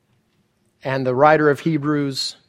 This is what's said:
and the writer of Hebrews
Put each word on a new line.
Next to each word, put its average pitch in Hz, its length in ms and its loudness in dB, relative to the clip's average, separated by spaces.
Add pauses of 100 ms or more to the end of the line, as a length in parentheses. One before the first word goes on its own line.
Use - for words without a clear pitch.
(840)
and 135 220 -4
the 127 80 -2
writer 151 340 4
of 139 120 0
Hebrews 147 760 -4 (120)